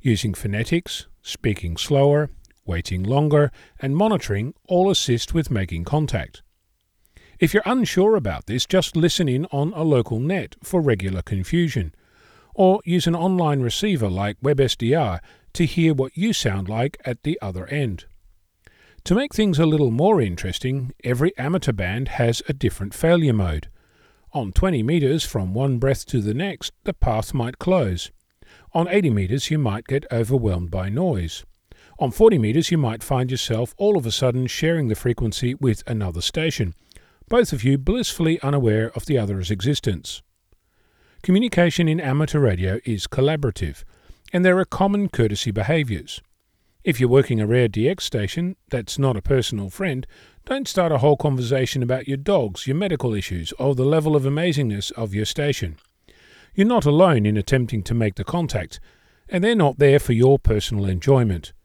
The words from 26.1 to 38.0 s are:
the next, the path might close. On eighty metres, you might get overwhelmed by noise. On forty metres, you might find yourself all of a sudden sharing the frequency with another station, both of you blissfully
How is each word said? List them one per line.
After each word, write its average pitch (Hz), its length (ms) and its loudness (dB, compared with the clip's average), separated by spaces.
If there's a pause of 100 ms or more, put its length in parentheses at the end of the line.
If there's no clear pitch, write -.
the 104 140 -2
next, 175 380 -6 (120)
the 190 100 -4
path 110 400 -2
might 123 240 -4
close. 123 540 -2 (600)
On 165 140 0
eighty 175 240 2
metres, 104 400 -2
you 156 80 0
might 117 300 -4
get 139 240 -2
overwhelmed 110 580 0
by 92 180 -4
noise. 110 560 -2 (540)
On 131 140 0
forty 214 260 6
metres, 120 320 0
you 170 80 2
might 123 240 -2
find 127 300 -2
yourself 120 460 -4
all 202 180 2
of 127 100 -2
a 110 60 -2
sudden 127 340 0
sharing 156 400 -2
the 110 80 0
frequency 120 600 -2
with 123 340 0
another 95 320 -4
station, 139 540 -4 (540)
both 233 260 2
of 107 100 -4
you 139 140 4
blissfully 170 640 0